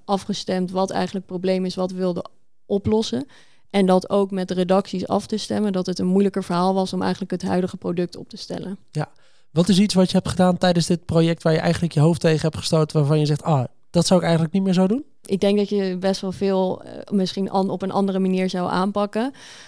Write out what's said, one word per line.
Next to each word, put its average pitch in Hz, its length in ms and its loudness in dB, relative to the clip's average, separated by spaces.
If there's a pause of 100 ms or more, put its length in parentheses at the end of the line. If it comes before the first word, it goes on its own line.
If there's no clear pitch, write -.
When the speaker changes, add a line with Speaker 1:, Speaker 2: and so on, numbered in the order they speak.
Speaker 1:
afgestemd, 190 680 -4
wat 190 200 -2
eigenlijk 185 360 -4
het 185 140 -8
probleem 185 240 0
is, 185 100 -4
wat 185 160 -4
we 185 60 -10
wilden 185 340 -4 (360)
oplossen, 220 600 -2 (460)
en 196 140 4
dat 185 240 2
ook 202 200 2
met 185 180 -4
de 185 60 -6
redacties 185 540 0
af 196 180 -2
te 220 100 -4
stemmen, 208 360 -2
dat 185 140 -2
het 180 120 -4
een 185 80 -2
moeilijker 190 380 2
verhaal 180 300 0
was 190 180 -2
om 185 100 -4
eigenlijk 185 280 -4
het 180 120 -4
huidige 185 340 -2
product 175 400 -4
op - 120 -16
te - 80 -18
stellen. - 420 -10 (120)
Speaker 2:
Ja. 151 180 -6 (420)
Wat 170 180 2
is 180 100 4
iets 208 160 2
wat 185 160 4
je - 60 0
hebt 185 120 0
gedaan 180 300 2
tijdens 175 280 2
dit 175 180 -2
project 165 380 2
waar 160 100 2
je 156 60 2
eigenlijk 170 340 0
je 156 80 2
hoofd 160 200 4
tegen 156 200 2
hebt 156 160 -2
gestoten, 156 420 0
waarvan 151 200 4
je 151 80 2
zegt, 147 160 0
"Ah, 143 220 2 (260)
dat 175 160 2
zou 185 120 6
ik 170 60 0
eigenlijk 165 300 2
niet 196 100 0
meer 190 80 2
zo 185 140 4
doen"? 240 180 0 (200)
Speaker 1:
Ik 190 160 -2
denk 202 180 4
dat 202 100 0
je 196 320 -2
best 190 200 0
wel 190 120 -4
veel, 190 500 0
eh, - 80 -20 (200)
misschien 190 400 -2
an-, 196 200 0
op 185 120 -6
een 190 80 -4
andere 196 280 0
manier 185 320 0
zou 180 200 -4
aanpakken. 202 640 -2 (360)